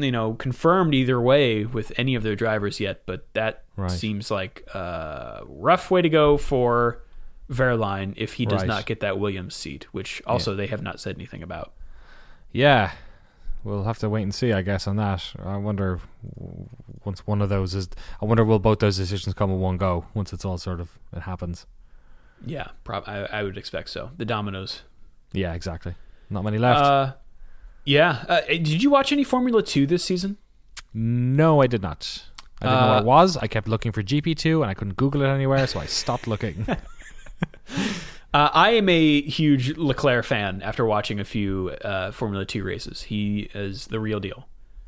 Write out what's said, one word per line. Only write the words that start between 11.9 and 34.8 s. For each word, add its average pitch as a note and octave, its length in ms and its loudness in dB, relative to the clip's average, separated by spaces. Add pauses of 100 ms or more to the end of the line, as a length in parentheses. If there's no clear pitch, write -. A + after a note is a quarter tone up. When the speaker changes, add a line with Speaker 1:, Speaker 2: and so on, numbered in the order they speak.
Speaker 2:
Yeah. B2 400 6 (720)
We'll G2+ 200 -4
have A2 160 -4
to G#2+ 100 -2
wait A2 120 0
and F#2+ 120 -4
see, A#2+ 180 0
I F#2+ 100 2
guess, G2 240 -2
on G2 100 -2
that. G2+ 360 -2 (100)
I F#2+ 140 -6
wonder G2 440 -2 (380)
w-, F2 300 -14 (360)
once G2 220 -8
one G#2 140 0
of G2+ 80 2
those F#2+ 260 0
is, F#2+ 140 -4 (320)
I G#2+ 60 -4
wonder A2+ 180 6
will A2 140 6
both G#2+ 220 4
those G2+ 180 4
decisions F#2+ 360 -4
come G2 160 0
in F#2 100 0
one F#2 180 0
go F2+ 260 0 (100)
once G2+ 200 -4
it's E2+ 100 -10
all F#2 140 -4
sort F2 220 -6
of, - 180 -12 (160)
it E2+ 80 -10
happens. F2 440 -8 (800)
Speaker 1:
Yeah, C3+ 240 -8 (160)
prob-, G2+ 220 -8
I, G2+ 180 -6
I G#2 180 -4
would F#2+ 140 -4
expect - 340 -10
so. - 260 -10
The A#2+ 80 -6
dominoes. G2+ 580 -4 (500)
Speaker 2:
Yeah, F2+ 220 -2
exactly. E2+ 400 -8 (340)
Not G2+ 160 -4
many G#2+ 140 -2
left. B2 220 6
Speaker 1:
Uh, C#3 320 4 (720)
yeah. C#3+ 440 4
Uh, E3+ 180 4
did D#3+ 360 2
you C#4+ 80 6
watch C#4 220 4
any C#4+ 120 4
Formula B3 380 2
Two C#3 240 2
this F3 180 0
season? F#3+ 340 -2 (560)
Speaker 2:
No, B2+ 640 4
I C3 80 6
did A#2 140 0
not. - 420 -8 (360)
I - 60 -2
didn't B2+ 140 4
know B2+ 80 6
what B2+ 80 6
Speaker 1:
Uh, B2 40 6
Speaker 2:
it G#2+ 40 0
was. D#3 320 8
I A2+ 100 -4
kept A2 220 -2
looking A2 240 0
for G#2+ 100 -2
G C#3+ 180 0
P D#3+ 140 0
two D#3+ 280 2
and G#2 80 0
I G2 40 -2
couldn't G2+ 220 -6